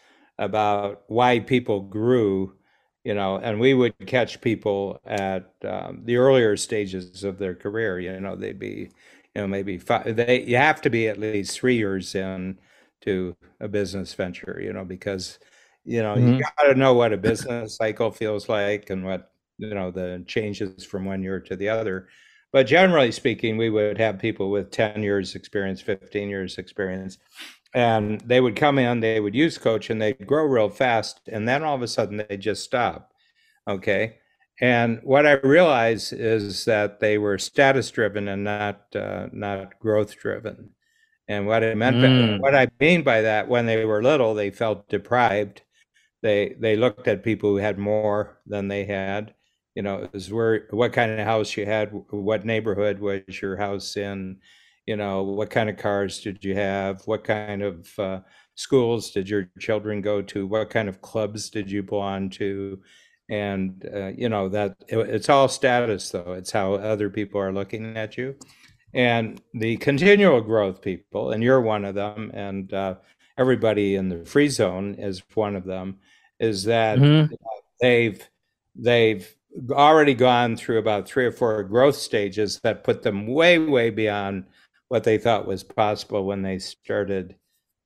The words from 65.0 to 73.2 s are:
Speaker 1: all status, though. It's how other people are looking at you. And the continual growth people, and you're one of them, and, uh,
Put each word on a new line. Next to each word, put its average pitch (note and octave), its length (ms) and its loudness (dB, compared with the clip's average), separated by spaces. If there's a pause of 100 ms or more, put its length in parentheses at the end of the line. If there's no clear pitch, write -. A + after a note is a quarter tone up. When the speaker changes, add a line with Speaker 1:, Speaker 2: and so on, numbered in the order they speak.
Speaker 1:
all C#3 180 6
status, A#2+ 640 0
though. F2+ 240 -8
It's F#2 180 -12
how G2 220 0
other G#2 380 -2
people G2+ 280 -6
are F#2+ 140 -2
looking A2 420 -8
at A2 220 -10
you. C3 180 -8 (560)
And A#2 480 0 (140)
the A2+ 240 -2
continual E3 640 6
growth G#2+ 400 0
people, G2+ 500 -6
and A2 120 0
you're B2+ 180 6
one G#2+ 240 0
of G2 80 -6
them, G#2 400 -6
and, G2 400 -8
uh, F#2+ 220 -4 (420)